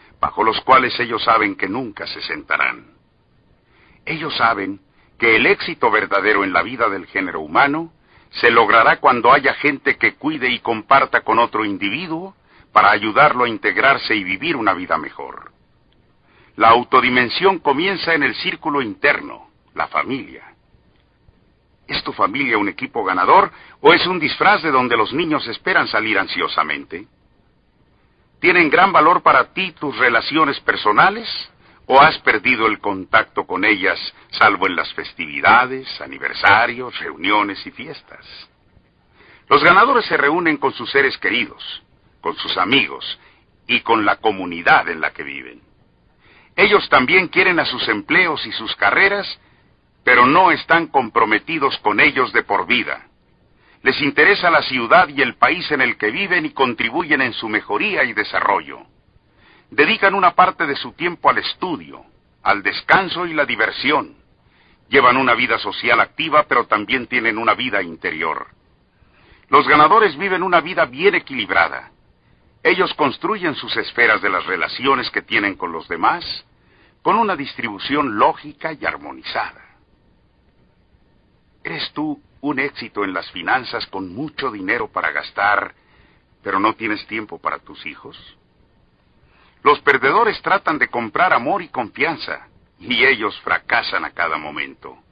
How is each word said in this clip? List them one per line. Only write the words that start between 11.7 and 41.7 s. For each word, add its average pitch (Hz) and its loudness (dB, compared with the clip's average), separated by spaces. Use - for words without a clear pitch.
para 104 6
ayudarlo 117 2
a 120 2
integrarse 110 0
y 101 -2
vivir 98 -4
una 107 0
vida 87 -4
mejor. 67 -14
La 113 4
autodimensión 127 2
comienza 165 0
en 151 0
el 123 -2
círculo 156 -4
interno, 95 -4
la 78 -4
familia. 85 -8
¿Es - -6
tu 139 -6
familia 113 -2
un 101 0
equipo 113 -6
ganador 98 4
o 151 6
es 175 2
un 180 -4
disfraz 156 0
de 160 -2
donde 123 2
los 110 0
niños 156 -2
esperan 151 -2
salir 110 -2
ansiosamente? 82 -4
¿Tienen 170 4
gran 180 4
valor 165 4
para 139 4
ti 185 -6
tus 147 -8
relaciones 123 0
personales 151 2
o 131 6
has 151 6
perdido 113 0
el 107 0
contacto 101 -2
con 92 -4
ellas, 92 0
salvo 101 2
en 90 -4
las 82 -4
festividades, 110 -2
aniversarios, 98 0
reuniones 95 -2
y 90 -14
fiestas? - -18
Los 143 6
ganadores 214 4
se 165 -2
reúnen 156 0
con 139 -2
sus 113 -10
seres 135 2
queridos, - -6